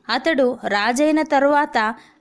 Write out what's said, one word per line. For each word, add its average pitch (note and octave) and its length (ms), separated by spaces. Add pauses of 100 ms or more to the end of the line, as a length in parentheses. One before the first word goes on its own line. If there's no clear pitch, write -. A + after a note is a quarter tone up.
అతడు B3+ 500 (100)
రాజైన B3 540
తరువాత C#4+ 720 (260)